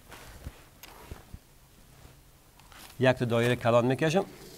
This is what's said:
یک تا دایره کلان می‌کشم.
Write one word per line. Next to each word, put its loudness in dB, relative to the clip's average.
یک 4
تا -2
دایره 2
کلان 4
می‌کشم. 2